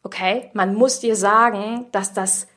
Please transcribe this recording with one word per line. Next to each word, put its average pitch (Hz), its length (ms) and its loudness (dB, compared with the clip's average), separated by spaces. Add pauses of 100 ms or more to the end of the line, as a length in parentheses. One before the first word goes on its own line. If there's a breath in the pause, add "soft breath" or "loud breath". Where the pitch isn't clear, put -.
Okay? 196 520 -4
Man 196 200 0
muss 247 260 2
dir 226 140 0
sagen, 226 760 2
dass 196 220 -4
das 185 320 -2 (100)